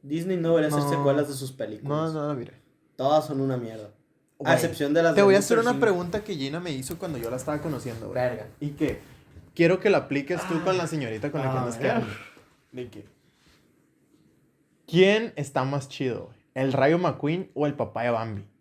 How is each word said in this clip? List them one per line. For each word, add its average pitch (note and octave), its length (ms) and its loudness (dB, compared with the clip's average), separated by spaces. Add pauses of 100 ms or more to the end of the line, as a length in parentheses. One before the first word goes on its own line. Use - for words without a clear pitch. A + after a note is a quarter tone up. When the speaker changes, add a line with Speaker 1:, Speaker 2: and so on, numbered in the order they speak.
Speaker 1:
Disney E3+ 360 -4
no E3 120 0
debería D#3 200 4
hacer D3 140 2
Speaker 2:
No. C#3+ 60 0
Speaker 1:
secuelas C#3+ 380 2
de C#3+ 60 -8
sus C3 180 -8
películas. A2+ 380 -10
Speaker 2:
No, D#3 240 0
no D3 160 -4
la D3 40 -4
miré. B2 200 -10 (420)
Speaker 1:
Todas D3 320 2
son C#3 120 -4
una C3+ 180 0
mierda. A2+ 340 -10 (480)
Speaker 2:
Güey, D3 120 2
Speaker 1:
A E3 40 8
excepción D3 380 0
de E3 100 6
las E3 100 6
Speaker 2:
te G3+ 80 6
Speaker 1:
de G3+ 40 8
Speaker 2:
voy G3 100 8
a G3+ 40 8
hacer G#3+ 180 4
Speaker 1:
Monster A#3 140 4
Speaker 2:
una C4+ 60 0
Speaker 1:
Inc. C#4 40 2
Speaker 2:
pregunta G3 420 2
que G3 120 -6
Gina C#3 240 -4
me F3+ 120 -6
hizo C3 260 -6
cuando E3+ 220 -6
yo A#2 100 -6
la B2 80 -6
estaba D3+ 240 -4
conociendo, A#2 460 -8
güey. F#2 140 -8
Speaker 1:
Verga. A#2+ 260 -2 (120)
Speaker 2:
Y D3 120 -6
que C#3+ 280 -2 (540)
quiero E3+ 260 4
que G#3 100 2
la E3+ 100 4
apliques C#3+ 480 -4
tú E3+ 100 -2
Speaker 1:
Ah. D3+ 60 -4
Speaker 2:
con F#3 140 2
la E3+ 100 -2
señorita C3 440 -4
con D3 100 -4
la C3 100 -2
que C3 60 -2
Speaker 1:
A - 20 0
Speaker 2:
andas A#2+ 180 -4
Speaker 1:
ver. C3 100 -2
Speaker 2:
quedando. A3+ 200 0 (640)
De B2 180 -10
que, G2+ 160 -18 (1800)
¿quién G3+ 480 4
está C#3 300 -2
más C3+ 240 -4
chido, B2 380 -6
güey? - 100 -20 (160)
¿El C3+ 180 0
Rayo C#3 260 4
McQueen E3 560 -2
o D3 140 -2
el C#3+ 60 -2
papá A#2 300 -6
de A#2+ 80 0
Bambi? A2 340 -4 (160)